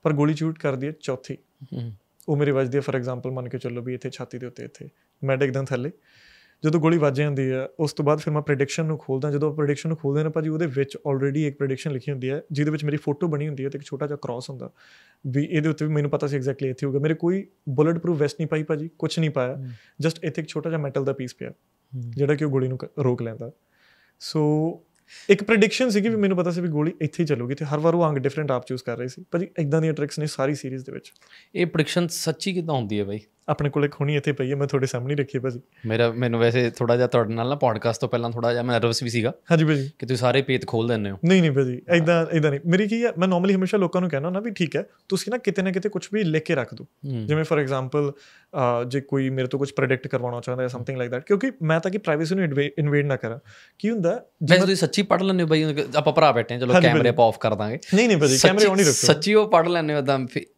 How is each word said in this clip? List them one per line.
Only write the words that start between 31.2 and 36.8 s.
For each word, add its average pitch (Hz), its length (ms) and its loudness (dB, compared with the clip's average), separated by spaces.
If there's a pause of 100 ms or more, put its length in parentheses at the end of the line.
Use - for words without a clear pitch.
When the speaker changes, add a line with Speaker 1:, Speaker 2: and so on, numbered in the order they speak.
Speaker 2:
ਇਹ 175 120 2
ਪ੍ਰੈਡਿਕਸ਼ਨ 170 400 0
ਸੱਚੀ 165 460 -4
ਕਿੱਦਾਂ 165 220 -2
ਹੁੰਦੀ 107 240 -2
ਹੈ 104 60 0
ਬਾਈ? 104 160 -6 (280)
Speaker 1:
ਆਪਣੇ 147 220 0
ਕੋਲ 147 140 2
ਇੱਕ 143 100 -2
ਹੁਣੀ 147 220 0
ਇੱਥੇ 143 160 0
ਪਈ 131 180 -2
ਹੈ, 143 60 -2
ਮੈਂ 139 100 -2
ਤੁਹਾਡੇ 135 200 0
ਸਾਹਮਣੇ 131 280 -4
ਰੱਖੀ 143 240 -2
ਹੈ - 20 -2
ਭਾਜੀ। 123 200 -6 (260)
Speaker 2:
ਮੇਰਾ, 117 240 2
ਮੈਨੂੰ 117 300 0
ਵੈਸੇ 117 300 4
ਥੋੜ੍ਹਾ 120 260 2